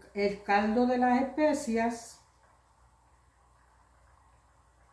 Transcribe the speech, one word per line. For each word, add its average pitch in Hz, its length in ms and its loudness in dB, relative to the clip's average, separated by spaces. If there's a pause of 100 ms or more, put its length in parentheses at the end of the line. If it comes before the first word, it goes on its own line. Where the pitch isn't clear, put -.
(140)
el 202 300 -2
caldo 214 420 2
de 247 140 0
las 247 220 2
especias 240 1000 -2 (2750)